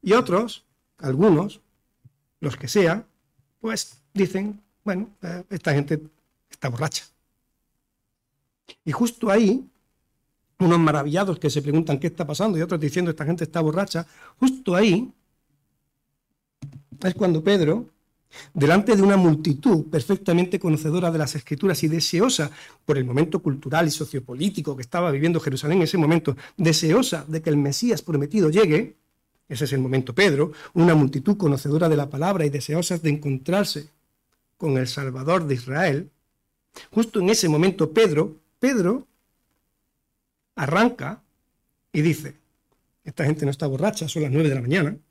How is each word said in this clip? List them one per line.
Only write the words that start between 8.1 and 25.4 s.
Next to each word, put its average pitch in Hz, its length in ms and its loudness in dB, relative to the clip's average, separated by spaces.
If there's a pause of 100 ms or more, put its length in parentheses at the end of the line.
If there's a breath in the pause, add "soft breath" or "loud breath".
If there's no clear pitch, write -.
Y 160 60 -6
justo 233 400 -2
ahí, 220 340 4 (960)
unos 170 220 4
maravillados 156 580 0
que 151 100 -2
se 143 140 -2
preguntan, 147 380 0
"¿Qué 175 80 -4
está 160 180 -6
pasando?", 175 320 -2
y 156 40 -2
otros 175 180 -4
diciendo, 165 320 -2
"Esta 156 120 -8
gente 165 200 -2
está 165 160 -6
borracha", 160 440 -2 (360 loud breath)
justo 262 340 0
ahí 208 380 2 (1900)
es 185 100 0
cuando 165 300 0
Pedro, 196 440 2 (640 loud breath)
delante 196 440 4
de 196 60 6
una 196 140 6
multitud 160 720 2
perfectamente 180 680 0
conocedora 165 540 -2
de 160 60 -2
las 151 180 -4
Escrituras 160 480 -2
y 160 40 2
deseosa 165 600 0 (340 loud breath)
por 139 140 0
el 127 60 -2
momento 156 380 -2
cultural 147 440 -2
y 147 60 -2
sociopolítico 143 840 -6
que 127 80 -12
estaba 175 300 -2
viviendo 160 260 0
Jerusalén 147 400 -2